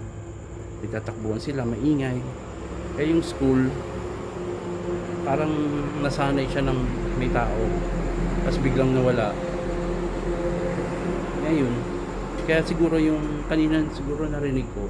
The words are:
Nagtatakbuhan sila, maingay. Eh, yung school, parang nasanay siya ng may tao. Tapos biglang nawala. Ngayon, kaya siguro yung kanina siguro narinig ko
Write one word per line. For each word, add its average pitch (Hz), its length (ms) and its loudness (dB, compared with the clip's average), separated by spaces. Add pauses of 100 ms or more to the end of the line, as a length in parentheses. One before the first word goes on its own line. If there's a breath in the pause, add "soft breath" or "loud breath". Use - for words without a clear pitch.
(800)
Nagtatakbuhan 107 640 -4
sila, 135 240 -2
maingay. 127 560 2 (800)
Eh, 156 80 2
yung 165 160 4
school, 131 400 4 (1600)
parang 151 240 2 (560)
nasanay 139 400 2
siya 135 240 0
ng 131 80 2 (400)
may 127 160 2
tao. 113 240 2 (880)
Tapos 175 160 2
biglang 131 320 4
nawala. 120 400 4 (2250)
Ngayon, 131 240 4 (720)
kaya 160 160 4
siguro 165 400 2
yung 151 480 2
kanina 156 400 4
siguro 147 400 -2
narinig 135 400 0
ko 104 200 -4